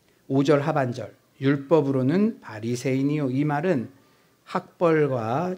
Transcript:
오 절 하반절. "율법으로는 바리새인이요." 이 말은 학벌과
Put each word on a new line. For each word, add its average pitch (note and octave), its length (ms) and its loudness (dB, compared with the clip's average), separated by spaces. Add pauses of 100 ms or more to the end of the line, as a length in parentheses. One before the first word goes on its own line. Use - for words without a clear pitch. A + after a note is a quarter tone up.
(280)
오 C3+ 160 2
절 C#3+ 180 4
하반절. C3 540 -2 (240)
"율법으로는 C#3 1000 2
바리새인이요." C3 920 -2
이 C3+ 140 0
말은 D3 440 -2 (540)
학벌과 D#3 1160 0